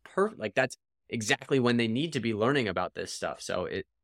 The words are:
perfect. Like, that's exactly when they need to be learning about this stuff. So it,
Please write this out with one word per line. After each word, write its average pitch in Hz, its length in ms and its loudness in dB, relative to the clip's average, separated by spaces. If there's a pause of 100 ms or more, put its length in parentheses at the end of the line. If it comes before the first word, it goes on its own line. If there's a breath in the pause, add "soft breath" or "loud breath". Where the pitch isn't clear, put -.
perfect. 208 360 -2
Like, - 140 -6
that's 131 220 2 (320)
exactly 120 500 0
when 120 180 4
they 117 120 2
need 143 240 -2
to 139 80 -2
be 113 120 -2
learning 117 360 2
about 87 260 -2
this 87 180 -8
stuff. - 300 -6
So 95 220 -4
it, 95 200 -4 (200)